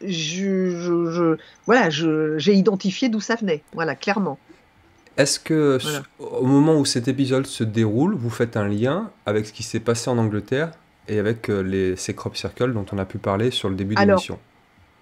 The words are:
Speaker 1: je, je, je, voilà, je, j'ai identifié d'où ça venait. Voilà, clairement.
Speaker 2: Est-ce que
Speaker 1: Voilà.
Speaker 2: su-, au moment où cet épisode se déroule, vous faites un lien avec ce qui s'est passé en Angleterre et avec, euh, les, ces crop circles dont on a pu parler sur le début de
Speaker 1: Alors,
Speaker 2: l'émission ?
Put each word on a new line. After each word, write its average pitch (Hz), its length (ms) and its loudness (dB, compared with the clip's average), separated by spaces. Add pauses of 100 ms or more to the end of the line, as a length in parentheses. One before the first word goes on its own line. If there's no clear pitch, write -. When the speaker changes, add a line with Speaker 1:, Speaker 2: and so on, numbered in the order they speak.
Speaker 1:
je, 185 680 -2
je, 170 380 0
je, 165 280 2 (280)
voilà, 226 240 6
je, 156 480 0
j'ai 156 160 2
identifié 196 540 2
d'où 220 140 -2
ça 226 140 -2
venait. 190 280 -4 (100)
Voilà, 156 220 -2
clairement. 190 420 -2 (800)
Speaker 2:
Est-ce - 240 2
que 147 420 2
Speaker 1:
Voilà. 147 180 -4
Speaker 2:
su-, 139 60 -14 (140)
au 120 260 -4
moment 143 300 6
où 139 100 4
cet 127 220 -2
épisode 131 380 0
se - 180 -4
déroule, 113 520 2
vous 117 160 -4
faites 117 260 -2
un 104 100 0
lien 131 440 -2 (160)
avec 107 180 0
ce - 80 -18
qui - 80 -14
s'est - 180 -6
passé 117 300 -2
en 123 80 0
Angleterre 113 540 -2 (360)
et 107 120 -2
avec, 113 300 -2
euh, 101 120 0
les, 95 340 0
ces 104 200 -8
crop - 200 -10
circles 123 380 -4
dont 104 180 -4
on 104 60 -4
a 95 80 -2
pu 101 140 -10
parler 104 320 0
sur - 180 -4
le 95 60 -4
début 101 200 -2
de - 40 2
Speaker 1:
Alors, 202 180 6
Speaker 2:
l'émission ? - 220 -6 (640)